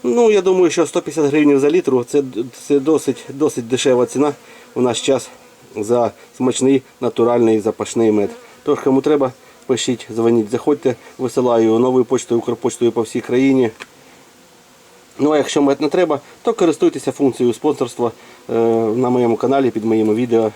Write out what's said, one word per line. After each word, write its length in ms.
Ну, 280
я 100
думаю, 300
що 140
сто 160
п'ятдесят 300
гривень 280
за 100
літру 340
це, 200
це 120
досить, 500
досить 380
дешева 380
ціна 280
у 60
наш 200
час 280
за 360
смачний, 440
натуральний, 580
запашний 520
мед. 180
Тож, 160
кому 220
треба, 300
пишіть, 480
дзвоніть, 360
заходьте, 460
висилаю 600
новою 260
почтою, 340
Укрпоштою 520
по 100
всій 200
країні. 480
Ну 120
а 60
якщо 240
мед 200
не 80
треба, 300
то 120
користуйтеся 580
функцією 420
спонсорства, 580
е, 40
на 140
моєму 280
каналі, 320
під 160
моїми 300
відео. 400